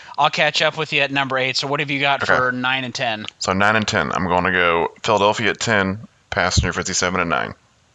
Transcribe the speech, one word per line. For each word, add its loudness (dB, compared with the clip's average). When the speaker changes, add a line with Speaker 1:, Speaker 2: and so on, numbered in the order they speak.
Speaker 1:
I'll 2
catch 0
up 0
with -4
you 0
at 0
number -2
eight. -2
So -2
what -2
have -4
you -2
got 0
Speaker 2:
Okay. 2
Speaker 1:
for 2
nine -2
and -8
ten? -4
Speaker 2:
So -2
nine 4
and 0
ten. 0
I'm -2
gonna 2
go 2
Philadelphia 2
at -8
ten, 0
Passenger 0
fifty-seven -2
at -2
nine. -2